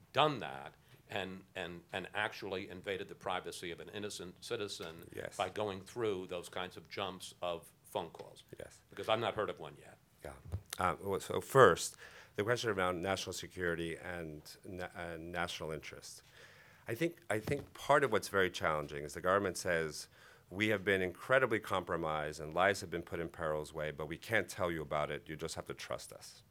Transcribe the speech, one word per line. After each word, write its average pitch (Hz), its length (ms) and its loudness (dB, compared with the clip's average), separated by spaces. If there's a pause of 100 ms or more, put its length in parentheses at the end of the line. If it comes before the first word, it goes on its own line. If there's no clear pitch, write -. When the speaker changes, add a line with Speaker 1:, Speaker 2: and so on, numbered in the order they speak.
(120)
Speaker 1:
done 139 280 4
that 69 320 -8 (380)
and, 95 300 -4 (140)
and, 87 260 -6 (120)
and 90 220 -4
actually 101 560 -2
invaded 92 380 -6
the 107 60 -12
privacy 90 560 -6
of 80 80 -8
an 85 160 -12
innocent 98 460 -8
citizen 98 540 -6 (200)
Speaker 2:
Yes. - 220 -8
Speaker 1:
by 95 140 0
going 101 300 -2
through 98 480 -2
those 87 200 -6
kinds 90 280 -6
of 87 120 -18
jumps 95 540 -6
of 87 220 -2 (200)
phone 90 260 -4
calls? - 320 -14 (160)
Speaker 2:
Yes. - 220 -14 (100)
Speaker 1:
Because 98 180 -6
I've 110 120 6
not 107 140 2
heard 98 160 2
of 87 100 -6
one 76 180 -10
yet. - 180 -20 (280)
Speaker 2:
Yeah. 73 60 -8 (480)
Uh, 90 240 4
well, 98 180 0
so - 200 -2
first, 98 560 10 (400)
the 104 60 4
question 117 280 2
around 92 320 2
national 95 320 0
security 85 640 -2
and 82 460 -8 (240)
na-, 90 300 -8
and 85 340 -8
national 85 420 -4
interest. - 500 -10 (640)
I 117 60 -2
think, 170 220 -2 (140)
I 107 80 0
think 143 360 -4
part 147 280 6
of 127 80 4
what's 101 180 2
very 95 220 6
challenging 76 540 0
is 76 80 -8
the 87 80 -8
government 92 380 4
says, 82 500 0 (420)
"We 104 180 2
have 101 160 2
been 95 180 4
incredibly 113 580 4
compromised 80 800 -2
and 78 140 -8
lives 95 260 6
have 92 100 -8
been 85 120 -4
put 85 180 -6
in 85 80 -2
peril's 76 460 -2
way, 78 160 -2
but 76 180 -6
we 80 80 -6
can't 107 320 0
tell 90 220 -2
you 82 100 -2
about 73 300 0
it. 73 160 -6
You 78 100 -8
just 80 180 -6
have - 120 -8
to 69 80 -6
trust - 400 -8
us." - 360 -18